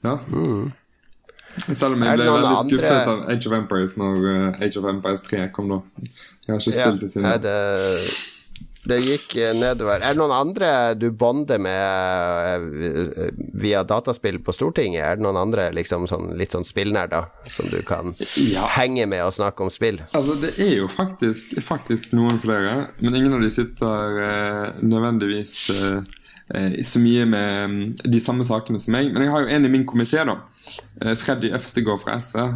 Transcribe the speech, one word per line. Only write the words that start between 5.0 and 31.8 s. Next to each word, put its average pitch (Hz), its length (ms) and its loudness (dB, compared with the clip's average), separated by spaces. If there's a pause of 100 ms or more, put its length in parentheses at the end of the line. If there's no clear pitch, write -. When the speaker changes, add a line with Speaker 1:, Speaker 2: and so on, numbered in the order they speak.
Speaker 1:
tre 95 240 -2
kom 101 160 -4
da. 95 140 -2 (640)
Jeg 110 80 0
har 107 40 0
ikke 110 200 0
Speaker 2:
Ja, 123 80 2
Speaker 1:
spilt 101 160 2
det 95 100 -6
siden. 101 160 0
Speaker 2:
nei, 113 80 2
det, 104 220 -2 (1300)
det 123 160 2
gikk, 143 320 -2
eh, 113 180 2
nedover. 113 460 2
Er 135 140 0
det 156 40 2
noen 151 140 2
andre 170 380 2 (280)
du 117 140 2
bonder 123 480 2
med, 92 1120 0
eh, 80 560 -2 (240)
via 98 320 0
dataspill 107 580 -2
på 110 140 -4
Stortinget? 107 480 0
Er 85 120 0
det 110 100 -2
noen 98 100 0
andre 98 400 2
liksom 87 320 -2
sånn, 87 300 -4
litt 90 180 -4
sånn 90 100 -2
spillnerder 90 600 -2 (180)
som - 220 -6
du - 140 -4
kan 85 320 -4 (200)
Speaker 1:
Ja. 107 320 2
Speaker 2:
henge 127 400 0
med 95 160 -2
og 92 140 0
snakke 101 240 -2
om 95 100 -2
spill? 101 300 -2 (140)
Speaker 1:
Altså, 143 260 0
det 160 180 -4
er 196 200 4
jo 98 100 0
faktisk, 123 720 -2
faktisk - 520 -4
noen 117 260 4
flere, 110 480 0 (100)
men 120 160 0
ingen 135 200 4
av 123 100 0
de 110 60 2
sitter, 107 720 -2
eh, 104 480 -2 (100)
nødvendigvis, 113 720 2 (160)
eh, 98 320 0 (520)
eh, 95 280 -2
så - 160 0
mye 120 300 6
med, 101 420 0
mm, 104 400 -4
de 117 100 4
samme 123 240 0
sakene 113 360 -2
som 110 120 -2
meg. 131 200 2
Men 123 100 2
jeg 143 80 4
har 147 120 2
jo 120 60 0
en 147 160 4
i 127 40 4
min 131 180 4
komité 123 400 2
da, 107 140 -2 (640)
eh, 110 120 2
Freddy 113 360 -2
Øvstegård 107 520 -2